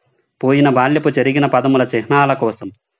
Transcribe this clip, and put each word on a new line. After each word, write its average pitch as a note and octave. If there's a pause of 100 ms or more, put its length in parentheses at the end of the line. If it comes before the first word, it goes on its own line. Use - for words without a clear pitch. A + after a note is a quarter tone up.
(420)
పోయిన C#3+
బాల్యపు C#3+
చెరిగిన C#3
పదముల C3
చిహ్నాల C3+
కోసం, A2 (300)